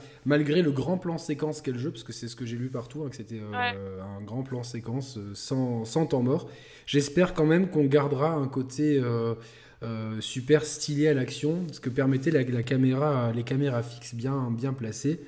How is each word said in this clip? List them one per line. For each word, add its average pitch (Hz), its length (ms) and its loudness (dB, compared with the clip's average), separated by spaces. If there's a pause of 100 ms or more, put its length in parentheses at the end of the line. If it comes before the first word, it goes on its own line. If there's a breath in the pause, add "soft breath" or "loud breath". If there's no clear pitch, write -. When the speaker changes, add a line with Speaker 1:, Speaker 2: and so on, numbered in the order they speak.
(240 loud breath)
Speaker 1:
malgré 147 380 4
le 156 80 6
grand 135 280 0
plan 170 200 -4
séquence 151 440 -4
qu'est 131 100 -4
le 120 80 -4
jeu, 135 100 -2
parce - 140 -12
que 117 80 -12
c'est 117 160 -10
ce - 80 -10
que 127 100 -6
j'ai 117 100 -6
lu 123 120 -4
partout, 127 360 -8
hein, 131 60 -6
que - 60 -14
c'était, 110 240 -10
euh, 104 100 -8
Speaker 2:
Ouais. 240 260 -2 (440)
Speaker 1:
un - 20 -8
grand 131 220 -6
plan 131 180 -6
séquence, 120 540 -6
euh, 101 180 -8
sans, 123 500 -2
sans 160 220 2
temps 135 160 2
mort, 135 260 2 (380 loud breath)
j'espère 143 480 2
quand 156 120 4
même 175 220 6
qu'on 151 180 4
gardera 143 480 4
un 143 120 0
côté, 131 560 2
euh, 117 320 0 (480 loud breath)
euh, 110 380 -6
super 135 440 2
stylé 151 440 0
à 151 60 6
l'action, 147 580 0
ce - 80 -14
que 131 100 -4
permettait 135 400 2
la, 139 140 4
la 120 180 -2
caméra, 131 720 2
les 120 80 -2
caméras 135 400 0
fixes - 320 -12
bien, 127 380 -2
bien 123 200 -2
placées 131 560 -4